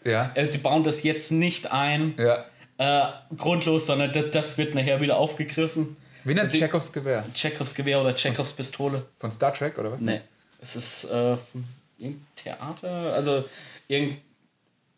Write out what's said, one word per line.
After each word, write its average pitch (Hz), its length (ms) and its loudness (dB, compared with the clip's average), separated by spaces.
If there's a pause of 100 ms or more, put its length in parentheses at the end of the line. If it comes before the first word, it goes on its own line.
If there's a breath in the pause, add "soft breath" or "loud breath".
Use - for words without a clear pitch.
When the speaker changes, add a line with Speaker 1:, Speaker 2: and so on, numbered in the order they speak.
Speaker 1:
Ja. 117 300 2
Speaker 2:
Äh, 143 160 2
sie 143 80 0
bauen 156 260 2
das - 200 0
jetzt 156 280 0
nicht 175 400 0
ein, 147 460 0
Speaker 1:
Ja. 120 260 4 (320 loud breath)
Speaker 2:
äh, 143 600 0
grundlos, 156 500 2
sondern 139 260 2
das, 151 180 2
das 151 280 0
wird 151 160 0
nachher 139 260 2
wieder 143 160 4
aufgegriffen. 156 800 0 (300 loud breath)
Speaker 1:
Wie 135 60 2
nennt 202 120 4
Speaker 2:
Und 175 80 0
sie 160 80 4
Speaker 1:
Tschechows 156 320 0
Gewehr? 135 300 0 (120)
Speaker 2:
Tschechows 151 400 -2
Gewehr 139 260 2
oder 127 140 2
Tschechows 131 400 -2
Pistole. 139 480 -4 (160)
Speaker 1:
Von 113 120 -6
Star 139 220 2
Trek - 260 -4
oder 107 140 -4
was? - 80 -8
Speaker 2:
Nee. 110 200 0 (380)
Es - 160 -10
ist, - 300 -4
äh, 120 320 2
von 123 280 -10 (340)
irgendeinem 143 280 -12 (100)
Theater, 170 760 -8
also 139 320 0 (440 loud breath)
irgend-, 143 280 0 (800)